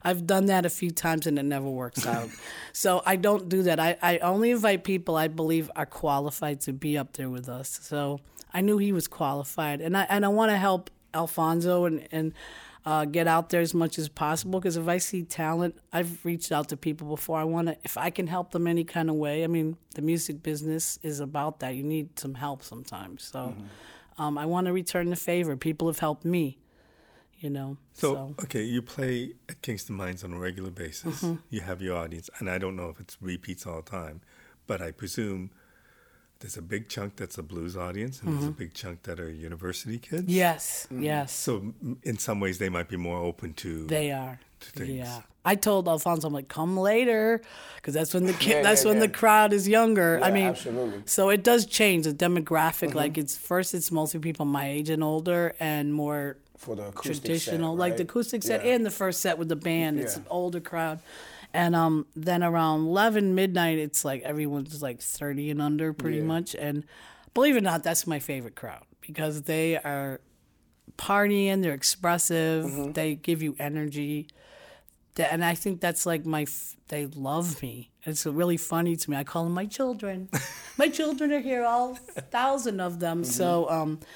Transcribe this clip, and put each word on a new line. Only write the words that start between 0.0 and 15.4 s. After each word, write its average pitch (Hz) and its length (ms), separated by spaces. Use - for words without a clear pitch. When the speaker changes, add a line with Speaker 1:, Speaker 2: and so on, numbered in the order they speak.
Speaker 1:
I've 175 240
done 190 200
that 185 180
a 170 40
few 175 220
times 165 340
and 147 140
it 139 40
never 139 260
works 127 360
out. 117 240
Speaker 2:
<laughs> - 220
Speaker 1:
So 180 320
I 190 100
don't 190 320
do 185 160
that. 165 160
I, 170 220
I 175 180
only 196 320
invite 208 320
people 180 320
I 160 140
believe 160 480
are 151 80
qualified 143 760
to 139 120
be 147 240
up 135 160
there 131 160
with 123 180
us. 127 340
So 143 380
I 180 80
knew 208 160
he 202 140
was 170 160
qualified. 143 760
And 170 160
I, 196 120
and 202 160
I - 20
wanna 214 300
help 190 320
Alfonso 170 720
and, 160 260
and, 160 220
uh, 156 200
get 165 220
out 165 220
there 175 120
as 165 120
much 165 240
as 156 120
possible, 165 520
'cause 175 160
if 165 100
I 175 120
see 180 240
talent, 165 520